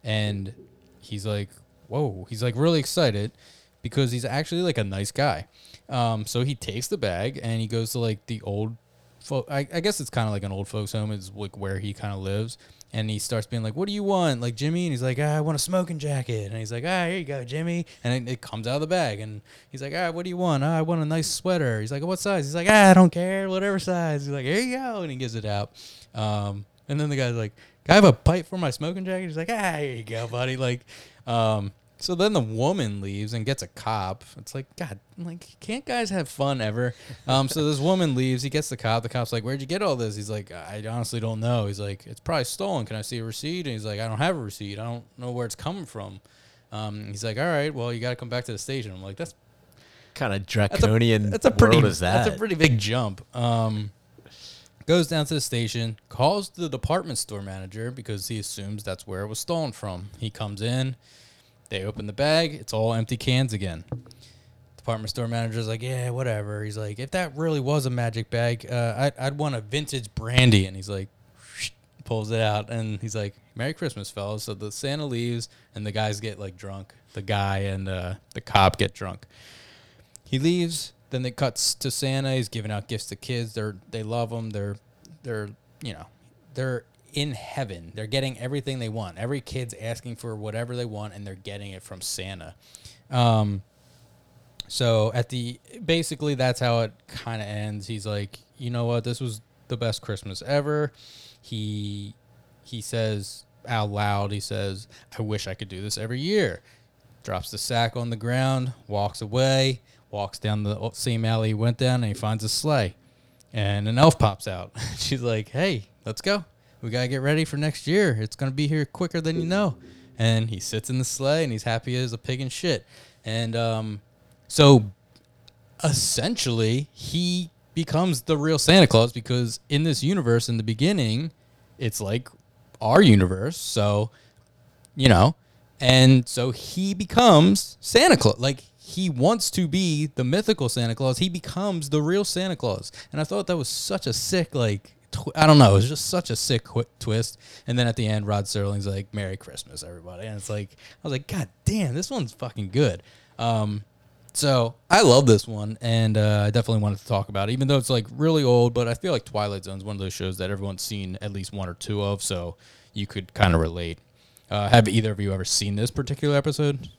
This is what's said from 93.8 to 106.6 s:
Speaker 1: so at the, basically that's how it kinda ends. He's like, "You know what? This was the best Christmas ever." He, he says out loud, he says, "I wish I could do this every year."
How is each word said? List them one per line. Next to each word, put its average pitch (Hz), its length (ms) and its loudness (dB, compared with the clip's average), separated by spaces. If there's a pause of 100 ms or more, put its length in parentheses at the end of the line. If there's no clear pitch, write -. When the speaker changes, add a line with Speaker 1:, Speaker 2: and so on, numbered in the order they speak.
Speaker 1:
so 113 460 2
at 120 160 -2
the, 123 280 -6 (260)
basically 151 500 0
that's 127 260 2
how 117 200 2
it 110 120 -2 (160)
kinda 113 360 -8
ends. 104 420 -6
He's 107 180 -8
like, 104 360 -6 (180)
"You 123 120 -8
know 120 140 -2
what? 117 200 0
This 120 160 -4
was 113 200 -6 (280)
the 123 100 -4
best 113 240 -2
Christmas 95 400 -8
ever." 147 500 0 (480)
He, 104 760 -6 (500)
he 113 180 -12
says 110 640 -4 (220)
out 107 240 -2
loud, 101 420 0
he 101 80 -4
says, 101 480 -6 (300)
"I 117 40 -6
wish 107 240 -4
I 95 80 -8
could 101 140 -12
do 92 120 -12
this 104 160 -6
every 113 240 -8
year." 170 400 0 (640)